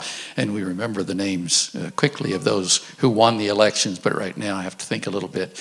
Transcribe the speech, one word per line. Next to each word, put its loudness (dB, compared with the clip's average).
And 0
we -2
remember -2
the -4
names, 0
uh, -6
quickly 0
of -4
those 2
who 6
won 6
the 0
elections, 4
but 0
right -4
now -4
I -4
have -8
to -10
think -4
a -4
little -4
bit -4